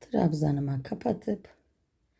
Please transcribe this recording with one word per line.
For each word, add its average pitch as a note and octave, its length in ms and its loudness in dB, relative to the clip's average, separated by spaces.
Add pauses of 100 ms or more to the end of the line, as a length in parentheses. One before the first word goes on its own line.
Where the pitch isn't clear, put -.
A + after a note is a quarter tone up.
trabzanıma D3 800 0
kapatıp - 720 -4 (640)